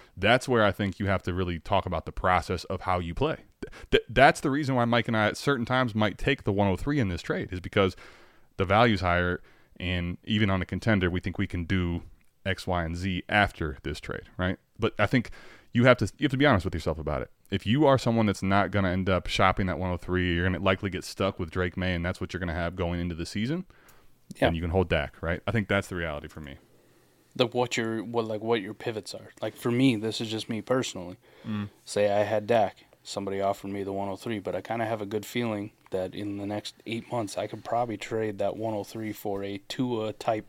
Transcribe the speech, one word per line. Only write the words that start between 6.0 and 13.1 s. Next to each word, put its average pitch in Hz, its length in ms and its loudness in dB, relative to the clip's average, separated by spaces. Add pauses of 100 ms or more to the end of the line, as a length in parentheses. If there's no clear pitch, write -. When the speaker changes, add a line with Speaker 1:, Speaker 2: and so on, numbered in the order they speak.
Speaker 1:
take - 280 -2
the 104 80 2
one 101 160 4
oh 110 80 2
three 147 220 -2
in 107 100 2
this 85 120 -2
trade, 151 320 -4
is 90 80 -6
because 98 340 2 (640)
the 95 60 0
value's 104 380 4
higher, 87 380 2 (380)
and 90 460 -4
even 107 260 2
on 92 120 2
a - 40 -6
contender, 92 440 2
we 90 100 0
think 90 180 -6
we 98 80 0
can 87 180 -4
do 87 380 0 (440)
X, 95 200 -4
Y, 87 180 0
and 82 120 -4
Z 90 320 -2